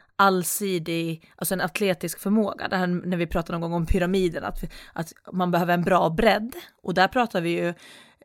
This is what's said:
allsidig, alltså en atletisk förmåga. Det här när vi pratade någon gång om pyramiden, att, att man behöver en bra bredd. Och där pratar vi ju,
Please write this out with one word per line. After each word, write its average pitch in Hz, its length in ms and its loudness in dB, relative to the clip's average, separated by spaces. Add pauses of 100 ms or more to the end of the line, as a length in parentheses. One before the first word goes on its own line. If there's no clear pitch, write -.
(160)
allsidig, 175 1200 0
alltså 170 180 -4
en 180 80 -2
atletisk 180 580 -2
förmåga. 202 480 0
Det 196 100 -2
här 185 100 2
när 180 300 -2
vi 170 100 0
pratade 170 320 -2
någon - 20 -6 (100)
gång - 100 -6
om 160 40 -2
pyramiden, 180 580 2
att, - 200 -6 (300)
att - 200 -8 (200)
man 180 180 0
behöver 175 220 2
en 175 100 2
bra 175 260 4
bredd. 208 460 2 (280)
Och 185 100 -4
där 185 140 4
pratar 220 340 0
vi 165 80 -2
ju, 175 240 -2 (520)